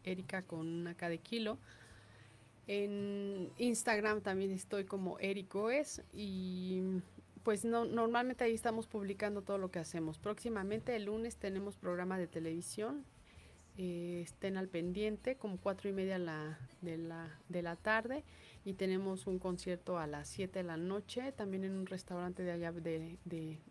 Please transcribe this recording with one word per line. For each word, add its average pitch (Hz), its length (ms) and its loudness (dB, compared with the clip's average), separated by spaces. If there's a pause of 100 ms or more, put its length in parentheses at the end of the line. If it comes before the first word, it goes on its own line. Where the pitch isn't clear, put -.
Erika 185 400 -2
con 165 240 -4
una 170 280 -2
K 175 120 -2
de 170 100 2
kilo. 226 400 0 (1080)
En 202 920 0
Instagram 220 640 4
también 196 300 2
estoy 196 340 0
como 190 340 -2
Eric 196 320 -2
Goes 240 500 2 (120)
y, 185 680 -2 (640)
pues, 214 220 4
no, 233 200 4
normalmente 240 580 4
ahí 233 100 6
estamos 226 340 2
publicando 202 540 0
todo 202 160 0
lo 185 140 0
que 175 80 0
hacemos. 160 400 -2
Próximamente 214 760 0
el 208 100 0
lunes 226 320 -2
tenemos 196 380 -2
programa 180 420 0
de 175 100 2
televisión, 175 760 -2 (760)
eh, 175 460 -2
estén 190 340 -2
al 190 100 0
pendiente, 196 680 0
como 196 200 -2
cuatro 196 320 0
y 196 40 0
media 190 260 2
la, 156 400 -2 (220)
de 165 160 -4
la, 165 380 -6 (140)
de 175 140 0
la 170 120 0
tarde, 226 480 4 (400)
y 196 100 -2
tenemos 190 540 2
un 185 120 2
concierto 180 580 0
a 160 80 2
las 147 220 -4
siete 190 320 -2
de 180 40 0
la 170 140 -2
noche, 202 540 0
también 190 320 0
en 190 100 0
un 190 140 0
restaurante 180 560 -2
de 175 80 2
allá 170 200 0
de, 165 540 -2
de, 160 320 -4 (140)